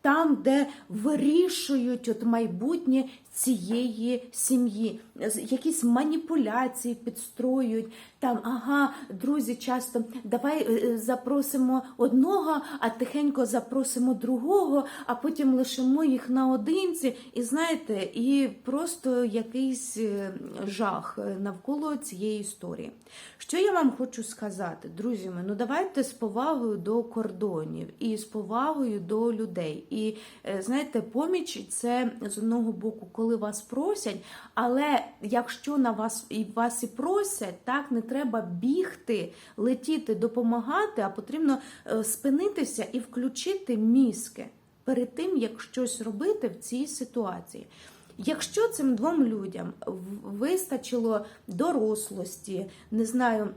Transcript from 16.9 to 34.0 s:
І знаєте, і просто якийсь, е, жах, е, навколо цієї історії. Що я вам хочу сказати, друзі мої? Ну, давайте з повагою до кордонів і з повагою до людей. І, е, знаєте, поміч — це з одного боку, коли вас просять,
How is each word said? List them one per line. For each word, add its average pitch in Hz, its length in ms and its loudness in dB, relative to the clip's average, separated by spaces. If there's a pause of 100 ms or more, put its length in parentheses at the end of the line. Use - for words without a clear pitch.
І 240 80 -2
знаєте, 285 720 0
і 262 340 4 (160)
просто 262 600 0
якийсь, 233 720 -2
е, 202 380 -2 (320)
жах, 202 520 -2
е, 202 220 -4
навколо 277 560 -4
цієї 214 440 -4
історії. 175 520 -10 (460)
Що - 200 -2
я 392 140 4
вам 320 260 4
хочу 247 240 -4
сказати, 185 720 -8
друзі 202 340 -4
мої? 180 180 -6
Ну, 208 60 -2
давайте 277 480 0
з 262 100 -2
повагою 233 640 -2
до 208 260 0
кордонів 180 880 -4 (100)
і 220 180 -2
з 214 80 -8
повагою 226 760 -2
до 214 320 0
людей. 180 580 -4
І, 214 260 -2 (300)
е, 190 160 -4
знаєте, 262 380 0
поміч — 320 680 -2
це 240 420 0 (100)
з 208 180 -6
одного 226 340 0
боку, 202 400 -6
коли 226 240 2
вас 208 260 -4
просять, 277 600 -4 (300)